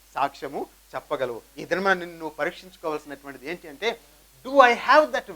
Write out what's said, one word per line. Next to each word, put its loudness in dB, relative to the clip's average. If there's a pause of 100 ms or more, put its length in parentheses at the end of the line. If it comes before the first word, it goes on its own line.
(160)
సాక్ష్యము -4 (320)
చెప్పగలవు. -6 (180)
ఈ -12
దినమున 2
నిన్ను -14
నువ్వు -10
పరీక్షించుకోవాల్సినటువంటిది -8
ఏంటి -16
అంటే, -4 (540)
do -8 (160)
I 4 (140)
have 8 (100)
that -6